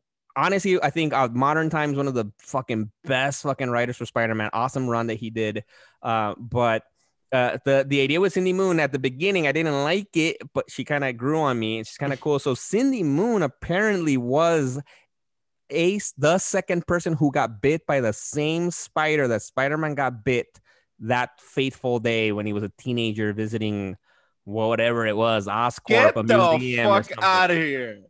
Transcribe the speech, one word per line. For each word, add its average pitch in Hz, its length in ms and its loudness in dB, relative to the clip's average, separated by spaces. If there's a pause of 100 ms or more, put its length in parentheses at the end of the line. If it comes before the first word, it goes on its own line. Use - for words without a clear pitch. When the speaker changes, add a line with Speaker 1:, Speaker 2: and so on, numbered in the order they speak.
(340)
Speaker 1:
honestly, 185 480 0
I 139 60 2
think, 160 240 -2
uh, 127 160 2
modern 143 400 0
times, 151 300 -2
one 139 100 -2
of 131 60 -4
the 107 240 -2
fucking 113 520 -6 (140)
best 135 380 -2
fucking 135 260 -2
writers 120 300 -2
for 120 80 -8
Spider-Man. 113 480 0
Awesome 127 340 -2
run 117 200 0
that 113 80 -4
he 110 120 -10
did. 110 360 -4 (380)
Uh, 110 360 -2
but, 117 460 0 (460)
uh, 123 360 2
the, 135 200 4
the 139 140 2
idea 147 220 2
with 190 100 2
Cindy 185 220 0
Moon 185 260 2
at 139 120 0
the 139 60 -2
beginning, 151 480 -2
I 139 60 2
didn't 147 320 0
like 190 320 -2
it, 160 220 0 (160)
but - 160 -4
she - 120 -8
kinda 143 300 -2
grew 135 280 -2
on 131 180 0
me, 110 180 -2
and 110 100 -8
she's - 120 -18
kinda 139 180 -4
cool. 147 220 0
So 135 160 -2
Cindy 247 480 0
Moon 180 400 0
apparently 170 760 0
was 139 640 0 (880)
a, 175 300 0 (160)
the 151 220 4
second 185 480 -2
person 175 260 0
who 147 180 2
got 117 300 -2
bit 151 260 0
by 143 140 2
the 110 140 0
same 160 560 -2
spider 156 580 0
that 110 140 0
Spider-Man 147 540 -2
got 127 280 -4
bit 123 220 0 (540)
that 123 400 -2
fateful 127 580 -2
day 110 340 2
when 104 140 -2
he 104 80 -2
was 104 80 -2
a 101 160 -6
teenager 110 560 -2
visiting 104 640 -4 (480)
whatever 113 600 0
it 107 80 0
was, 110 320 2
Oscorp, 113 400 -2
Speaker 2:
Get 226 300 6
Speaker 1:
a 110 60 0
Speaker 2:
the 185 340 4
Speaker 1:
museum 123 300 0
or 196 160 4
Speaker 2:
fuck - 20 -14
Speaker 1:
something. - 180 -12
Speaker 2:
outta 185 320 4
here. 131 560 -2